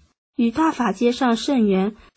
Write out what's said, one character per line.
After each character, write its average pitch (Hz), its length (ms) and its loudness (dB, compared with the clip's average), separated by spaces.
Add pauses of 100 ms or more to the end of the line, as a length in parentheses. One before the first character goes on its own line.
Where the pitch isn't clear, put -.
(360)
与 233 160 0
大 311 180 0
法 240 220 -2
接 240 220 0
上 247 240 0
圣 247 280 0
缘， 196 300 0 (220)